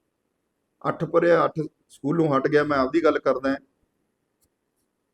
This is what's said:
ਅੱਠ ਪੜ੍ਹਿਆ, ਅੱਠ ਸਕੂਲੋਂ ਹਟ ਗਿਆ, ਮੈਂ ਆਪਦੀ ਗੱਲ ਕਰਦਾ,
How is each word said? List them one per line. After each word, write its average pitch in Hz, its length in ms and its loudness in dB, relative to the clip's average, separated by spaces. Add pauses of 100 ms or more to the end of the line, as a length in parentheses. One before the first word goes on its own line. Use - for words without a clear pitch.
(800)
ਅੱਠ - 240 -6
ਪੜ੍ਹਿਆ, 165 400 2
ਅੱਠ - 140 -4 (300)
ਸਕੂਲੋਂ 156 400 -2
ਹਟ 135 180 0
ਗਿਆ, 151 160 2
ਮੈਂ 147 140 0
ਆਪਦੀ 135 260 0
ਗੱਲ 147 160 2
ਕਰਦਾ, 135 360 -2 (1600)